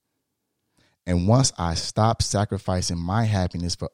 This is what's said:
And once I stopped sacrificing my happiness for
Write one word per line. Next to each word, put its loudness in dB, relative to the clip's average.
And 2
once 4
I -2
stopped 0
sacrificing -2
my 0
happiness -2
for -10